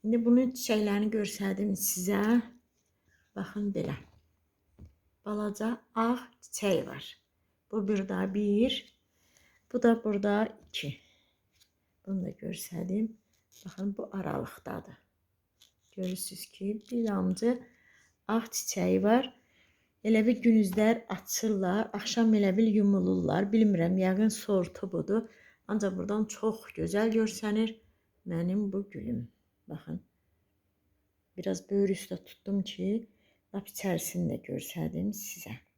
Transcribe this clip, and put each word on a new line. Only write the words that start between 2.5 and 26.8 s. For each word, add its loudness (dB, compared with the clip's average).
Baxın -6
belə. -4
Balaca -4
ağ 2
çiçəyi 0
var. -14
Bu -2
burada 0
bir, 0
bu 0
da 4
burada 0
iki. -8
Bunu -4
da -4
göstərdim. -6
Baxın, -6
bu -8
aralıqdadır. -6
Görürsünüz -8
ki, -8
bir -2
damcı 0
ağ 0
çiçəyi 0
var. 4
Elə 6
bil 4
gündüzlər 6
açırlar, 0
axşam 2
elə 6
bil 6
yumulurlar. 4
Bilmirəm, 4
yəqin 4
sortu -2
budur. -2
Ancaq -2
buradan 0
çox -4
gözəl 0